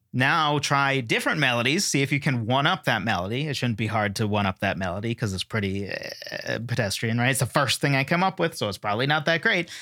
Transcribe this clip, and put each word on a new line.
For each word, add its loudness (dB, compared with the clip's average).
Now 2
try 2
different 0
melodies. 2
See 0
if 0
you 2
can 0
one-up 2
that 2
melody. -2
It -4
shouldn't -2
be 0
hard 0
to 0
one-up 0
that 0
melody -4
'cause -2
it's -4
pretty, -2
uh, -8
pedestrian, -2
right? 4
It's 0
the 2
first 0
thing 2
I 2
come 0
up 0
with, 0
so -2
it's -4
probably 0
not 2
that 2
great. 0